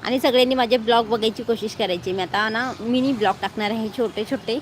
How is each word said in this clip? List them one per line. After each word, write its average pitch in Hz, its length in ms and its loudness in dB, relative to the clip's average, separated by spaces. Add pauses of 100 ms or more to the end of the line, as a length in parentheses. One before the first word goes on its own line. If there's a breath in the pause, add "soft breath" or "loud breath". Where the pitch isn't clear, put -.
आणि 254 160 0
सगळ्यांनी 254 360 4
माझे 247 220 2
ब्लॉग 233 280 4
बघायची 220 380 -2
कोशिश 220 320 -2
करायची. 185 360 -2
मी 190 100 -2
आता 202 280 0
ना 240 300 -2
मिनी 254 340 0
ब्लॉग 202 280 2
टाकणार 208 300 -2
आहे 220 160 -4 (100)
छोटे 214 340 -2
छोटे 220 300 -4